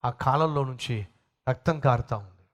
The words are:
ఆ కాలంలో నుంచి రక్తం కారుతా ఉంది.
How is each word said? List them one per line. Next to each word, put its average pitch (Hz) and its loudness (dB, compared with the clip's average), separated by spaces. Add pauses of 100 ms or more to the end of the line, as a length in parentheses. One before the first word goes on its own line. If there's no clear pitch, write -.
ఆ 123 0
కాలంలో 143 0
నుంచి 123 -6 (420)
రక్తం 156 0
కారుతా 120 2
ఉంది. - -16